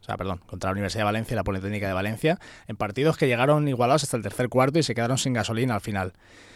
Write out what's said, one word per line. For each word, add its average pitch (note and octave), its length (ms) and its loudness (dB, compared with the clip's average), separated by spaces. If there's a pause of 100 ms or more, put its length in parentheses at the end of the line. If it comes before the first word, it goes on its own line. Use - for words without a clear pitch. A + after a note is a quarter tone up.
o - 20 -20
sea, G#2+ 140 -6
perdón, F#2 280 -6
contra F#2+ 240 -6
la F#2+ 40 0
Universidad G2+ 280 -2
de G#2 40 2
Valencia A2 280 -2
y A2+ 40 -2
la F#2 80 0
Politécnica G2 420 -4
de F#2+ 60 -2
Valencia, A2 460 0 (280)
en A2 80 -8
partidos B2+ 400 0
que D3 120 2
llegaron C#3+ 420 4
igualados B2+ 340 2
hasta B2+ 140 -4
el G#2+ 60 -4
tercer A#2 260 -2
cuarto C3+ 300 4
y D3 40 4
se A#2 120 -2
quedaron A#2 220 0
sin C3 140 0
gasolina A#2 440 0
al G2+ 60 -2
final. G2 300 -4 (440)